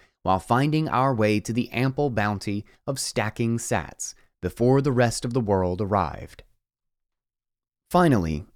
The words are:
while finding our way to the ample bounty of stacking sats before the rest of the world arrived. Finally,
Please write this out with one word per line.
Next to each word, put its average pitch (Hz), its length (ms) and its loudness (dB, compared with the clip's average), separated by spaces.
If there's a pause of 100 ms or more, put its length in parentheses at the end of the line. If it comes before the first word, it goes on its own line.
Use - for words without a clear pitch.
(240)
while 92 160 2
finding 151 480 0
our 135 260 0
way 107 280 2
to - 100 -8
the 117 220 -2
ample 135 360 0
bounty 104 540 -2 (220)
of 139 120 -4
stacking 113 600 -2
sats - 560 -6 (280)
before 123 400 2
the 139 120 0
rest 120 320 0
of 120 80 -4
the 127 80 0
world 95 400 0
arrived. 95 640 -4 (1500)
Finally, 107 560 2 (100)